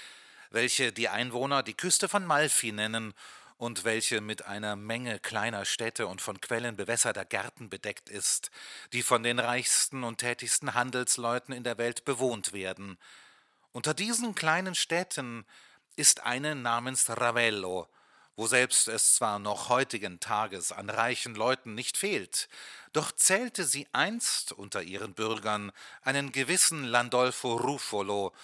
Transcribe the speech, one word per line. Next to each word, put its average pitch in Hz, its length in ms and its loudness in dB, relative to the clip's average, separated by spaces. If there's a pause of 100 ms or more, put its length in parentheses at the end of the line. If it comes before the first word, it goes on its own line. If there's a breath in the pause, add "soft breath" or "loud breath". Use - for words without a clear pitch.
(500 loud breath)
welche 123 420 2
die 110 180 -2
Einwohner 123 520 0
die - 160 -6
Küste 185 320 2
von 196 160 2
Malfi 147 460 4
nennen 110 420 -2 (440 loud breath)
und 117 260 -6
welche 113 360 2
mit 107 280 -6
einer 104 280 -4
Menge 113 440 -6
kleiner 107 460 -2
Städte 113 420 -2
und 92 160 -8
von 101 180 -6
Quellen 120 340 -2
bewässerter 104 480 0
Gärten 107 460 -6
bedeckt - 400 -8
ist, - 400 -2 (440 loud breath)
die 120 100 0
von 120 180 4
den 120 160 2
reichsten 123 680 2
und 117 140 -6
tätigsten 120 560 -2
Handelsleuten 123 800 0
in 123 100 -10
der 117 140 -4
Welt 117 260 -2
bewohnt 123 480 0
werden. 95 460 -6 (760 loud breath)
Unter 147 200 0
diesen 226 420 -2
kleinen 170 400 0
Städten 131 680 -2 (500 loud breath)
ist - 300 6
eine 139 300 0
namens 120 540 0
Ravello, 110 800 2 (480 soft breath)
wo 113 120 -2
selbst 123 420 6
es - 260 6
zwar 107 240 2
noch 101 300 -2
heutigen 113 500 0
Tages 104 540 -2
an 101 160 -8
reichen 117 460 -2
Leuten 113 380 0
nicht 120 220 -4
fehlt, 165 540 -2 (420 loud breath)
doch 151 220 0
zählte 202 500 4
sie 143 300 0
einst 190 580 0
unter 95 320 -6
ihren 95 300 -8
Bürgern 107 580 -2 (300 loud breath)
einen 139 320 -2
gewissen 143 500 2
Landolfo 123 720 2
Ruffolo, 104 800 -2 (100)